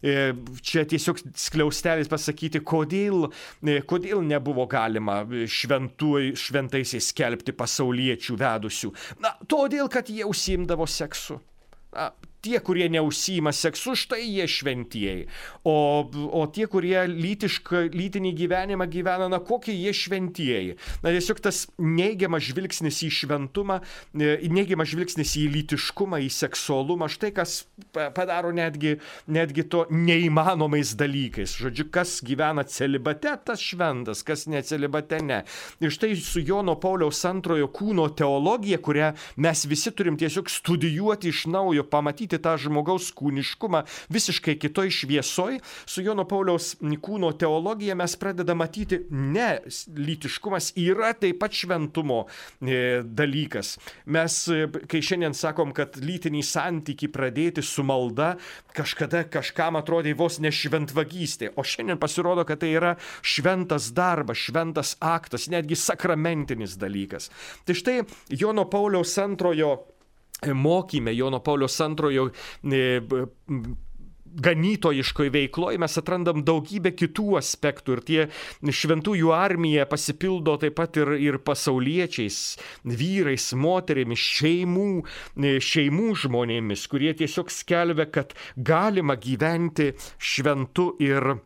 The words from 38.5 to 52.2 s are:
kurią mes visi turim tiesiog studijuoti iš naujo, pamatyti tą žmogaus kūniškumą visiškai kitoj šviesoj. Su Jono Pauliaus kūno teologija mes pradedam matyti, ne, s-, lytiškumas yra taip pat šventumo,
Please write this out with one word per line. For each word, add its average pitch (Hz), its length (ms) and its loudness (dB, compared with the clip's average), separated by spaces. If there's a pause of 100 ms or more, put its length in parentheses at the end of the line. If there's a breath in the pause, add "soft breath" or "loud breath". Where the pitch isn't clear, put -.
kurią 151 320 2 (220 loud breath)
mes 156 340 2
visi 151 240 0
turim 175 240 0
tiesiog 160 320 0
studijuoti 175 880 0
iš - 180 -4
naujo, 175 320 2
pamatyti 147 460 0
tą 160 280 0
žmogaus 151 500 0 (100)
kūniškumą 143 640 0 (320 loud breath)
visiškai 175 420 0
kitoj 151 380 0
šviesoj. 147 640 0 (300 loud breath)
Su - 200 -6
Jono 196 220 0
Pauliaus 185 500 0
kūno 160 560 -2
teologija 185 640 0
mes 175 180 -2
pradedam 175 460 -2
matyti, 175 460 -2
ne, 151 400 0 (180)
s-, - 240 -12
lytiškumas 160 880 -4
yra 190 400 2
taip 180 240 0
pat 208 160 -2
šventumo, 156 640 0 (420 loud breath)